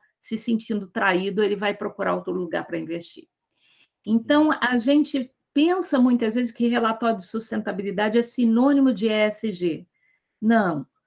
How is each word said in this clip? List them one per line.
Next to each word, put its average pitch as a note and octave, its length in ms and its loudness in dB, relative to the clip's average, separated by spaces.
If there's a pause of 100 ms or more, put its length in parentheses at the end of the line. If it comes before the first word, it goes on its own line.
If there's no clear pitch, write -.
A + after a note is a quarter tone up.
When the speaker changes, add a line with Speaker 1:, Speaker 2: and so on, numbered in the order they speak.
(200)
Speaker 1:
se - 160 -8
sentindo A3 540 -4
traído, G3 520 -2
ele G3+ 140 0
vai G3+ 160 -2
procurar G3 420 -6
outro F3+ 180 -6
lugar E3+ 340 -6
pra E3+ 120 -8
investir. E3 500 -12 (760)
Então, D4 440 2
Speaker 2:
Uhum. D4+ 120 0
Speaker 1:
a B3 160 0
gente C4+ 540 0 (240)
pensa E4+ 440 2
muitas A#3+ 360 2
vezes B3 180 -2
que A#3+ 160 0
relatório A3+ 500 0
de F#3 80 -14
sustentabilidade G#3 920 -4
é A#3 40 6
sinônimo B3+ 720 2
de G3+ 140 -2
E A3 60 0
S G#3+ 400 0
G. F3 340 -4 (560)
Não. G#3 440 2 (200)